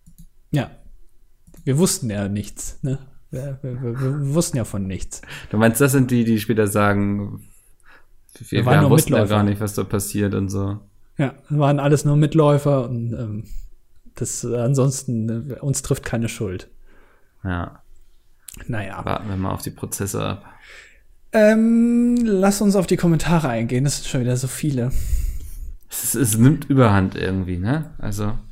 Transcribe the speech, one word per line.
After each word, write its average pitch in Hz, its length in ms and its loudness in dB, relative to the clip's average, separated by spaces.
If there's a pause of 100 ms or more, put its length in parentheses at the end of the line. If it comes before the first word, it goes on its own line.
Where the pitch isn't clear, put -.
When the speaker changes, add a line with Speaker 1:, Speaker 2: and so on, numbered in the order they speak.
(500)
Speaker 1:
Ja. 139 200 -2 (920)
Wir 139 140 0
wussten 170 320 0
ja 101 180 -4
nichts, - 540 -8
ne? 131 160 -4 (340)
Wir, 135 300 -8
wir, 127 180 -8
wir, 123 200 -6
wir 139 340 -2
wussten 165 220 0
ja 113 80 -2
von 98 240 -6
nichts. - 340 -8 (280)
Speaker 2:
Du 107 60 -4
meinst, 113 240 4
das 139 120 4
sind 131 180 2
die, 120 140 2
die 113 160 2
später 107 260 2
sagen, 101 800 0 (920)
„Wir, 113 240 -4
Speaker 1:
Wir 120 40 -2
waren 123 120 4
Speaker 2:
wir - 40 6
Speaker 1:
nur 131 80 4
Speaker 2:
wussten - 220 6
ja 120 80 4
Speaker 1:
Mitläufer. 104 220 2
Speaker 2:
gar - 20 2
nicht, 101 160 0
was 104 140 -4
da 110 100 -2
passiert“ 101 500 -2
und 98 140 -2
so. 98 320 -4 (360)
Speaker 1:
Ja, 143 180 -2 (140)
wir 147 120 0
waren 143 180 4
alles 143 260 2
nur 147 120 2
Mitläufer 147 720 4
und, 117 240 -4
ähm, 110 320 -8 (720)
das, - 260 -6
äh, 120 140 -4
ansonsten, 120 960 -2
äh, - 80 -8
uns 139 220 -4
trifft - 220 -4
keine 113 240 -4
Schuld. 98 400 -8 (760)
Speaker 2:
Ja. 87 380 -6 (840)
Speaker 1:
Naja. 98 380 -8
Speaker 2:
Warten 101 240 -6
wir 95 80 -6
mal 95 160 -4
auf 92 100 -8
die - 80 -10
Prozesse 104 540 -6
ab. 101 200 -8 (880)
Speaker 1:
Ähm, 233 920 4
lass 196 360 2
uns 202 140 4
auf 185 140 2
die 180 80 2
Kommentare 160 520 2
eingehen. 117 360 0
Das 139 140 0
sind - 100 -10
schon 131 140 -2
wieder 123 140 0
so 127 120 -4
viele. 123 420 -2 (960)
Speaker 2:
Es, - 280 -6
es 113 200 2
nimmt 135 320 4
Überhand 101 460 4
irgendwie, 90 440 -4
ne? 139 400 -4
Also. 104 340 -4 (200)